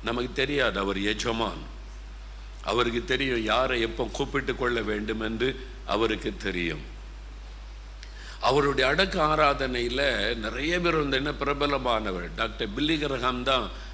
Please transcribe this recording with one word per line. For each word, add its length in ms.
நமக்கு 300
தெரியாது, 460
அவர் 220
எஜமான், 600
அவருக்கு 440
தெரியும் 380
யாரை 380
எப்போ 320
கூப்பிட்டு 420
கொள்ள 260
வேண்டும் 400
என்று 460
அவருக்கு 480
தெரியும். 380
அவருடைய 480
அடக்க 340
ஆராதனையில 1120
நிறைய 440
பேர் 160
வந்து, 220
என்ன 140
பிரபலமானவர், 1040
டாக்டர் 400
பில்லி 200
கிரஹாம் 480
தான் 260